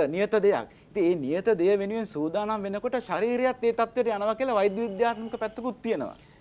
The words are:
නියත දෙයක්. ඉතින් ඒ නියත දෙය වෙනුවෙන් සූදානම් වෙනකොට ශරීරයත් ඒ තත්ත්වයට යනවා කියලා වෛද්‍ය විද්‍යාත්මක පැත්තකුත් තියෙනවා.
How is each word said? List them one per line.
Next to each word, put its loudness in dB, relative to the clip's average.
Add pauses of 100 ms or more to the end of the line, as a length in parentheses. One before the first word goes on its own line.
නියත -2
දෙයක්. 2 (180)
ඉතින් -2
ඒ 4
නියත -2
දෙය 4
වෙනුවෙන් -4
සූදානම් -2
වෙනකොට -4
ශරීරයත් 0
ඒ 4
තත්ත්වයට 0
යනවා 0
කියලා -2
වෛද්‍ය 2
විද්‍යාත්මක -2
පැත්තකුත් -6
තියෙනවා. -4 (240)